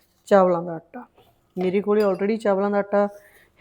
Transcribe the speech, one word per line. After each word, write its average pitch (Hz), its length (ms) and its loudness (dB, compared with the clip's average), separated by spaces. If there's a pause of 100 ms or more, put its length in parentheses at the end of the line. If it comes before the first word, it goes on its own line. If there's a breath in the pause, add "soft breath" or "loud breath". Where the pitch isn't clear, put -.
(260 soft breath)
ਚਾਵਲਾਂ 180 360 4
ਦਾ 175 100 -10
ਆਟਾ। 240 320 -16 (540 soft breath)
ਮੇਰੇ 185 220 -2
ਕੋਲੇ 208 220 2
already 202 340 0
ਚਾਵਲਾਂ 202 340 0
ਦਾ 202 80 0
ਆਟਾ 202 300 0 (520 loud breath)